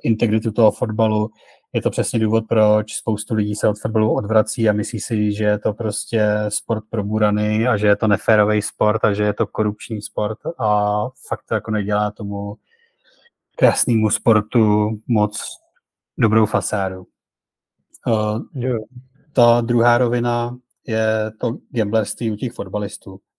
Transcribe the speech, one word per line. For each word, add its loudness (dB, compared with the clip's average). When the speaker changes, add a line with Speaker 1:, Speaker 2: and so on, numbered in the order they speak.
Speaker 1:
integritu 0
toho 6
fotbalu. 0
Je -2
to 0
přesně -2
důvod, 2
proč 2
spoustu -4
lidí 0
se 0
od -2
fotbalu 0
odvrací 0
a 4
myslí -4
si, -2
že -2
je 2
to -2
prostě -2
sport -4
pro -4
burany 0
a 0
že 0
je 4
to -2
neférový 2
sport 0
a 2
že -2
je 2
to -2
korupční -4
sport -6
a 0
fakt -4
to -2
jako -4
nedělá -2
tomu -8
krásnému 2
sportu 2
moc 0
dobrou 4
fasádu. -4
Eh, 0
Speaker 2:
Jo. -2
Speaker 1:
ta 4
druhá 2
rovina 0
je 0
to -2
gamblerství -2
u -4
těch -6
fotbalistů. -8